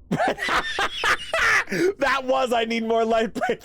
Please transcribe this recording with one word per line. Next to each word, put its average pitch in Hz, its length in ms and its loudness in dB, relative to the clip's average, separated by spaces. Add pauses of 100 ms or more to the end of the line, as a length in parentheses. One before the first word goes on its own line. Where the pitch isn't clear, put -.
(100)
<laughs> - 1900 0
That 269 260 0
was, 262 280 2
I 233 120 2
need 226 200 -2
more 226 200 2
life 226 300 2
<laughs> - 40 -8
play 277 260 0